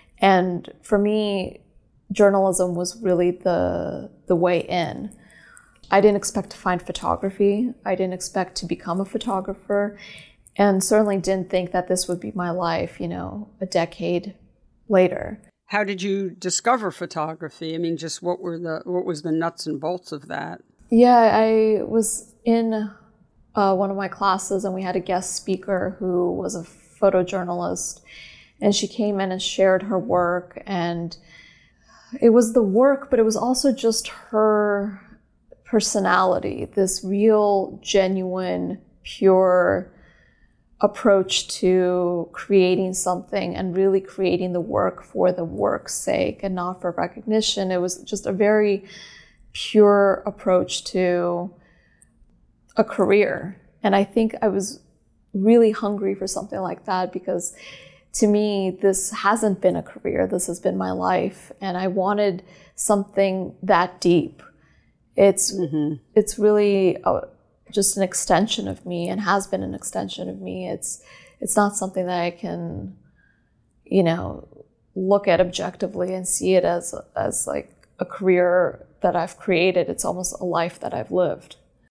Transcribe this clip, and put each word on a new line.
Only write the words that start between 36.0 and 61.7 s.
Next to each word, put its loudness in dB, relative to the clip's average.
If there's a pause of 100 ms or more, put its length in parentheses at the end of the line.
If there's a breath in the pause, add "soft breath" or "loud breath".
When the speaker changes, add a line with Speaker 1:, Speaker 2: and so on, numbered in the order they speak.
Speaker 1:
this 0
real, 2
genuine, -2 (240)
pure 4 (920 soft breath)
approach 2
to 0
creating 2
something -4
and -4
really 2
creating -2
the -2
work -2
for 0
the -4
work's -4
sake -2
and -4
not -8
for -4
recognition. -2
It 0
was -4
just -8
a -2
very 2 (720 loud breath)
pure 6
approach 0
to -2 (1200 soft breath)
a 2
career. 0 (200)
And 2
I 4
think 0
I 2
was -4 (520)
really 6
hungry -4
for -8
something -8
like -8
that -4
because -6 (600 loud breath)
to 4
me, 0
this 2
hasn't 0
been 2
a -6
career. -4
This -4
has -6
been -2
my -4
life. -2 (100)
And -6